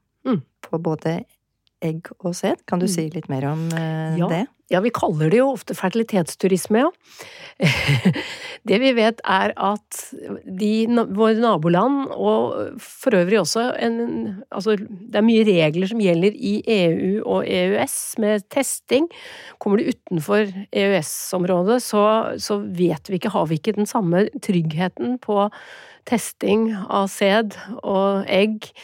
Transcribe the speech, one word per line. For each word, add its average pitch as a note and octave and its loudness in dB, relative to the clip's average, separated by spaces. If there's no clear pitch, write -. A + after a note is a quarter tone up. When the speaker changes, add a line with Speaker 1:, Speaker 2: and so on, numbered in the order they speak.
Speaker 1:
Mm. G#3+ 0
Speaker 2:
få - -6
både E3 -4
egg D#3+ -6
og F3 -4
sæd. - -2
Kan F3+ 0
du F3+ 0
Speaker 1:
Mm. G#3 0
Speaker 2:
si E3 -2
litt D#3 -8
mer C3+ -4
om, D#3+ -4
eh, D#3+ -2
Speaker 1:
Ja. F3 2
Speaker 2:
det? F3+ -2
Speaker 1:
Ja, F3+ 2
vi A3 2
kaller D#3+ 0
det F3+ 4
jo C4+ 4
ofte A3+ -8
fertilitetsturisme, F#3+ 0
ja. C#4+ 2
<laughs> C#3+ 2
Det G3 4
vi C4 4
vet A3+ 2
er G3 2
at - -4
de G#3+ 0
na-, A#3+ 2
våre A3 2
naboland, A3 2
og G#3+ -2
for - -4
øvrig G3 4
også A3+ -2
en, A#3 -4
altså, G#3 0
det G3+ -10
er G#3+ 4
mye A3+ 6
regler F3 4
som A#3 -4
gjelder F#3+ 4
i G3+ -2
E A3 2
U - -6
og F#3+ 0
E F3+ 0
U G#3 0
S - -4
med G#3 0
testing. C#4 0
Kommer G3+ 2
du - -2
utenfor G3+ 0
E G3+ 0
U G3+ 2
S-området, F3+ 0
så, G#3 2
så G#3 -4
vet F3+ -2
vi F#3+ -2
ikke, A3 -4
har F3 0
vi D#3+ 0
ikke G#3 -2
den G#3 0
samme F#3 2
tryggheten F3+ -2
på G#3 0
testing A3 0
av G3 0
sæd G3+ 0
og G3 0
egg, G#3+ 0